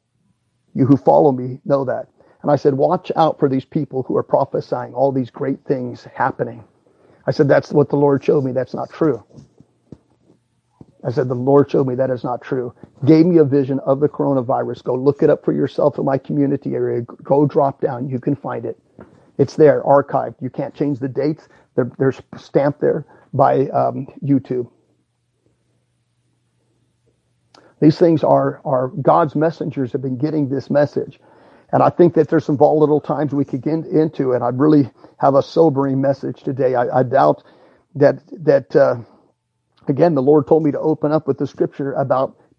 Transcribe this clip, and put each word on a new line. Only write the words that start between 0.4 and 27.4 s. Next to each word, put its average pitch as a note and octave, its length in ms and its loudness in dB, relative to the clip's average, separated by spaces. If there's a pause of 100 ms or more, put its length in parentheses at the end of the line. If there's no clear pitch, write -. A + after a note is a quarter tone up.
You C3 140 0
who C3+ 100 6
follow D3+ 340 4
me B2+ 320 -6
know C#3 220 -2
that. A#2+ 240 -6 (320)
And D3 100 -2
I C#3+ 40 4
said, C#3 180 2
"Watch D3 420 -2
out D#3+ 240 0
for D3+ 80 2
these C3 180 -2
people C3+ 380 -6
who C3 140 -4
are C3 60 -2
prophesying B2 680 -4
all C3+ 180 0
these C3 180 -4
great C3+ 360 -8
things B2 380 -8
happening." A#2+ 600 -6 (640)
I C#3 40 -2
said, C#3+ 160 0
"That's C#3 240 0
what D3 180 2
the C#3+ 80 -2
Lord C#3+ 260 2
showed D3 200 0
me. C3 80 -4
That's B2+ 220 -6
not B2+ 160 -10
true." - 340 -2 (1800)
I C3 80 -4
said, B2+ 160 -2
"The B2+ 80 -4
Lord C#3 340 4
showed C#3+ 180 0
me B2 80 -4
that C3 140 -2
is B2 140 -6
not B2 180 -6
true." B2 320 -6 (320)
Gave D#3+ 200 6
me F3 120 4
a D#3 60 6
vision C3+ 360 0
of C3+ 200 0
the C#3+ 100 0
coronavirus. B2 720 -4
Go A#2+ 120 -4
look C#3 280 0
it D3 60 4
up D3 140 0
for D#3 80 -2
yourself D3 460 -2
in D3+ 80 -4
my C3+ 120 0
community C#3 580 -4
area. B2 260 -4
G-, A#2 60 -10 (160)
go C#3+ 220 2
drop C#3 360 0
down. C3+ 280 -6
You C3 100 -6
can C#3+ 160 -2
find A#2+ 300 -10
it. A2+ 140 -10 (580)
It's - 180 -2
there, C#3+ 260 6
archived. C3+ 580 0
You B2+ 120 -10
can't C3 240 -10
change C#3+ 240 -4
the C3+ 80 -6
dates. C#3+ 400 -6 (280)
They're, B2+ 220 -2
they're C3+ 160 0
s-, - 80 -14 (160)
stamped - 420 -2
there - 260 -2 (280)
by, C3+ 360 2
um, B2+ 380 -2 (160)
YouTube. B2+ 460 -2 (3000)